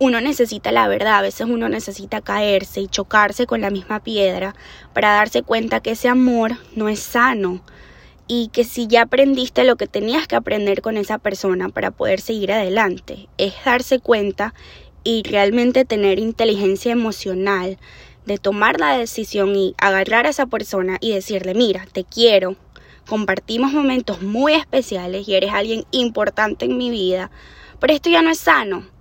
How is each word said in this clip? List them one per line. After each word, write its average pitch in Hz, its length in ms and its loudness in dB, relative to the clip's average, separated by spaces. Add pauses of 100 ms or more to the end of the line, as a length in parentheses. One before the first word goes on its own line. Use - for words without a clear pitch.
uno 240 160 4
necesita 226 520 -2
la 226 160 2
verdad, 208 320 2
a - 20 2
veces 202 260 -4
uno 226 220 -2
necesita 208 520 -8
caerse 202 600 -2
y 196 60 -6
chocarse 208 580 0
con 233 160 -2
la 202 80 -2
misma 202 300 -6
piedra 196 560 -2 (380)
para 208 200 4
darse 214 300 2
cuenta 226 360 -2
que 226 120 -4
ese 226 160 -2
amor 240 500 2 (180)
no 214 140 -2
es 208 100 -2
sano 214 600 0 (680)
y 233 200 -2
que 240 160 2
si 233 240 -6
ya 233 160 6
aprendiste 254 600 2
lo 247 120 6
que 208 100 -4
tenías 226 420 -2
que - 80 -2
aprender 208 460 0
con 220 160 -4
esa 208 220 -4
persona 185 500 -2
para 202 220 -4
poder 190 280 -2
seguir 202 320 -4
adelante, 196 840 -2
es 196 160 -2 (100)
darse 254 360 2
cuenta 208 560 0 (480)
y 226 180 -2
realmente 240 640 2
tener 202 320 2
inteligencia 214 720 0
emocional 196 840 -2 (480)
de 202 140 -4
tomar 208 400 2
la 294 180 2
decisión 202 580 -2
y 190 220 0
agarrar 196 480 2
a 302 40 2
esa 277 180 0
persona 196 520 -4
y 226 120 -2
decirle, 190 420 -4
"Mira, 208 380 0
te 190 140 -6
quiero, 196 500 4 (520)
compartimos 220 640 -2
momentos 254 520 -2
muy 247 300 0
especiales 202 720 -4
y 196 80 0
eres 196 180 2
alguien 220 380 -2
importante 214 760 -2
en 247 120 0
mi 247 120 -4
vida, 185 400 -2 (520)
pero 285 120 4
esto 320 180 0
ya 330 100 6
no 330 80 4
es 320 100 0
sano 214 460 0 (160)